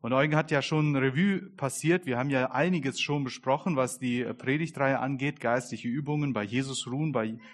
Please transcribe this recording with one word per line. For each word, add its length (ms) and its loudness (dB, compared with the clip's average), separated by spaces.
Und 80 -2
Eugen 240 4
hat 160 2
ja 100 2
schon 360 2
Revue 580 2
passiert. 500 0
Wir 120 0
haben 120 0
ja 220 2
einiges 480 0
schon 240 0
besprochen, 540 0
was 220 0
die, 200 0
äh, 140 -4
Predigtreihe 680 0
angeht, 400 -2
geistliche 480 0
Übungen, 460 -2
bei 100 0
Jesus 440 -4
ruhen, 260 -2
bei 240 -2